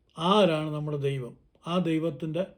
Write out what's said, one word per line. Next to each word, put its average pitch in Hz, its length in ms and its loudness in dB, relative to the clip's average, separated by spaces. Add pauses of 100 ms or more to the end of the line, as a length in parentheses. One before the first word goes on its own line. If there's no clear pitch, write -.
(340)
ആരാണ് 160 420 4
നമ്മുടെ 151 320 -4
ദൈവം, 127 260 -6 (340)
ആ 170 60 -4 (160)
ദൈവത്തിൻ്റെ 160 540 -2 (140)